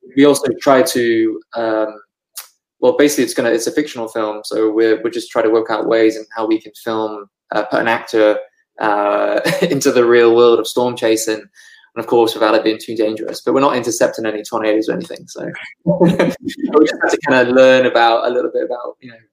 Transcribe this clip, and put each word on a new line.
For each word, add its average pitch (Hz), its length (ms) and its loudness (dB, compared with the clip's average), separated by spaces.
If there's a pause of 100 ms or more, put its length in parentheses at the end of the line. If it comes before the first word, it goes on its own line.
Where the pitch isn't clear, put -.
(160)
we 139 80 6
also 143 220 4 (140)
try 131 220 4
to, 113 580 0 (140)
um, 110 460 -4 (800)
well, 123 160 2
basically 147 280 2
it's - 100 -8
gonna, 117 160 0
it's 117 160 -2
a 123 60 -6
fictional 120 360 -6
film, 107 360 -6
so 110 260 0
we're, 110 320 2
we're 117 80 -2
just 113 200 -10
trying 117 140 -2
to 110 60 2
work 110 200 0
out 110 160 -4
ways 113 300 2
and 110 180 -14
how 110 120 -6
we 110 140 -2
can - 120 -20 (120)
film, 107 440 -6 (240)
uh, 104 120 -2
put - 160 -4
an 117 80 -2
actor, 110 500 2 (420)
uh, 104 600 0 (120)
<laughs> - 100 -2
into 143 300 0
the 120 120 2
real 117 300 4
world 117 240 6
of 110 80 -4
storm 123 300 -4
chasing, 110 440 -2
and - 600 -18
of - 40 -10
course 117 280 2
without 110 200 0
it 110 100 0
being 110 160 0
too 113 160 -10
dangerous. 110 460 -4
But 123 120 -2
we're 135 60 2
not 139 160 2
intercepting 117 500 -2
any 107 160 -6
tornadoes 110 460 -2
or - 40 -2
anything, - 360 -10
so - 220 -12 (160)
<laughs> - 180 -20 (160)
we 175 100 6
just - 920 0
have - 100 0
to - 60 0 (100)
kinda 127 240 2
learn 131 340 6
about, 117 400 2
a 123 40 0
little 123 200 -2
bit 135 140 -4
about, 123 360 -10
you 127 100 -20
know 113 80 -20 (140)